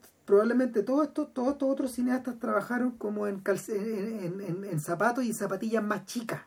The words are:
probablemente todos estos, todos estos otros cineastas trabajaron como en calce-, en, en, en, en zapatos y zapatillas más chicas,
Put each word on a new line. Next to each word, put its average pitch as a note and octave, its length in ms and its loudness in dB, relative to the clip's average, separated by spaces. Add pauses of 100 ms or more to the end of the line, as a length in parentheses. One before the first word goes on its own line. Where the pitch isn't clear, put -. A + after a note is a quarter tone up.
(260)
probablemente A#3 560 4
todos C#4 240 2
estos, D4 260 -4
todos B3+ 200 0
estos C4+ 180 0
otros C4+ 220 0
cineastas B3 460 -2
trabajaron A#3 520 0
como G#3 360 -4
en G3 140 -4
calce-, G3 380 0
en, A3 420 -4
en, F#3 220 -6
en, F#3+ 220 -4
en F3 160 -2
zapatos G#3+ 440 2
y A3 80 0
zapatillas G#3 500 0
más G#3 220 -2
chicas, - 420 -6